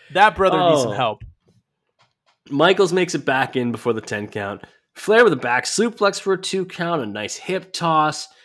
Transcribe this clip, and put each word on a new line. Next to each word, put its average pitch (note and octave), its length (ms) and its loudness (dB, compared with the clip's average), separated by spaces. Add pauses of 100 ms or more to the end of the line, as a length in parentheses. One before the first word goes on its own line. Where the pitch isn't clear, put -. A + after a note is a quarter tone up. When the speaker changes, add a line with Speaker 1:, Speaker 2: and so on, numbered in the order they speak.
(120)
Speaker 1:
That G3+ 240 4
brother F#3 200 4 (140)
needs D3 120 4
some A2+ 100 -2
Speaker 2:
Oh. - 20 -6
Speaker 1:
help. A2 300 -4 (1200)
Speaker 2:
Michaels F3 440 4
makes F3+ 240 0
it C#3+ 80 -8
back C3 320 0
in A#2+ 160 0
before A#2 200 -2
the A2 80 -6
ten G#2 280 -8
count. G2+ 340 -8 (320)
Flair A3+ 300 4
with G3 80 4
a C#3 40 0
back B2 280 -2
suplex G#3 560 -2
for F#3+ 140 -2
a F3+ 60 -4
two F#3 240 -6
count, E3+ 380 -6
a A2 40 -6
nice G#2 300 -8
hip F3+ 360 -8
toss. D#3 560 0 (160)